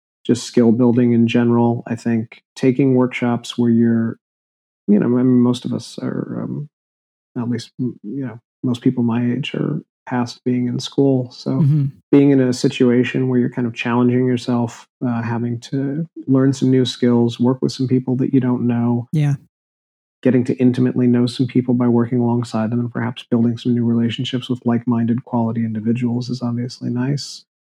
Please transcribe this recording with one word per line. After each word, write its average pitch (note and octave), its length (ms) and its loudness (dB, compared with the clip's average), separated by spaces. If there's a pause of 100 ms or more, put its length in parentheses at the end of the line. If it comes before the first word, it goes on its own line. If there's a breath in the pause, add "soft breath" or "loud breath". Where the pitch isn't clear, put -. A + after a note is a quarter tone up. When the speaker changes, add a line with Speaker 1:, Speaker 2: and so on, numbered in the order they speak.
(240)
Speaker 1:
Just A#2+ 200 0
skill A#2 280 4
building A#2+ 420 2
in A#2 140 4
general. A#2 600 2
I A#2+ 80 -4
think A#2 480 -4 (120)
taking C3 380 2
workshops B2 640 -2
where A#2+ 140 2
you're, A2+ 460 2 (680)
you G3+ 120 4
know, D3 60 0 (120)
I B2 60 2
mean, B2+ 160 4
most B2 260 2
of B2 80 -6
us - 260 -10
are, B2+ 440 -6
um, C#3+ 240 -8 (680)
at A#2+ 140 -6
least, A2+ 300 -6
m-, B2 240 -6
you B2+ 240 -8
know, A2+ 120 -14 (220)
most B2 200 -4
people B2+ 220 0
my A#2+ 280 0
age - 240 -6
are - 260 -4 (260)
past B2 360 -6
being B2 240 -2
in B2+ 120 -4
school. C3 520 0
So C3+ 300 -2
Speaker 2:
Mm-hmm. C#3+ 240 2 (260)
Speaker 1:
being C#3+ 200 6
in C3+ 100 6
a B2+ 120 2
situation B2+ 760 2
where B2 100 2
you're B2 100 0
kind B2 160 -4
of A2+ 80 -4
challenging B2 540 0
yourself, A#2+ 580 -2 (180)
uh, A#2+ 200 -2
having A#2 380 -4
to C#3 440 -6 (220)
learn C3+ 260 4
some C3 160 0
new C3 160 4
skills, A#2+ 540 2
work B2+ 220 0
with C#3 100 0
some C3 160 -4
people B2+ 300 0
that B2+ 160 -2
you C3+ 60 6
don't B2 280 0
know. A#2+ 460 0
Speaker 2:
Yeah. D3 220 0 (880)
Speaker 1:
Getting B2 220 4
to - 120 -2
intimately B2 500 2
know B2 180 4
some B2 220 -2
people B2 260 0
by B2 140 2
working A#2+ 320 2
alongside A#2 500 -2
them A#2+ 100 -2
and A#2+ 120 -4
perhaps B2 320 -6
building A#2 340 0
some B2 160 -2
new A#2+ 120 0
relationships A#2 640 -2
with A#2+ 160 -6
like-minded A#2 600 -2
quality A#2 400 -4
individuals A#2 640 -4
is B2 120 -8
obviously B2 480 -6
nice. B2+ 540 -6 (220)